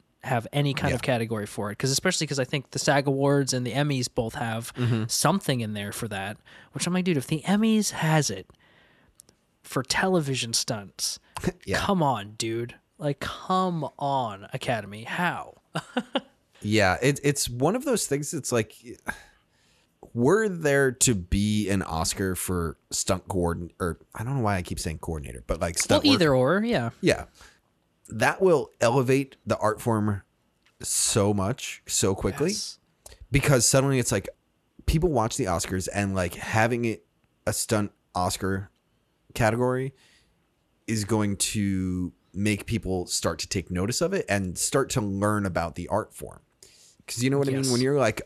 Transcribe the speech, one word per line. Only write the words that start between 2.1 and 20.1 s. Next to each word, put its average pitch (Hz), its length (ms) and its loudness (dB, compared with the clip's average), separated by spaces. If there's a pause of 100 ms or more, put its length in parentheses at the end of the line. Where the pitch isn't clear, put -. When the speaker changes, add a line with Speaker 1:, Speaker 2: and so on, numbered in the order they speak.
Speaker 1:
'cause 139 120 -2
I 127 40 0
think 131 280 -6
the - 80 -6
sag 143 280 2
Awards 139 460 2
and 123 120 -2
the 117 60 -4
Emmys 135 420 0
both 113 200 -2
have 117 400 -6
Speaker 2:
Mm-hmm. 117 340 0
Speaker 1:
something 147 540 0
in 107 120 -6
there 104 200 -6
for 113 160 -8
that, 101 280 -6 (360)
which - 140 -6
I'm 175 60 0
like, 180 120 0
"Dude, 180 100 2
if 131 120 -2
the 156 200 -2
Emmys 214 440 4
has 156 380 2
it 95 200 -8 (1120)
for - 180 -4
television 139 720 0
stunts, - 680 -4 (220)
Speaker 2:
<laughs> - 240 -6
Yeah. 95 120 -2
Speaker 1:
come 185 260 2
on, 107 340 0
dude. 117 380 -6 (220)
Like, 147 240 -4
come 180 680 -2 (100)
on, 123 540 -2
Academy. 110 540 -6
How?" 147 560 -4 (120)
<laughs> - 200 -8 (680)
Speaker 2:
Yeah, 104 400 4
it, 143 220 2
it's 143 240 0
one 131 300 0
of 254 80 -10
those 247 200 0
things 143 260 -2
that's - 200 -6
like, 113 240 0 (1400)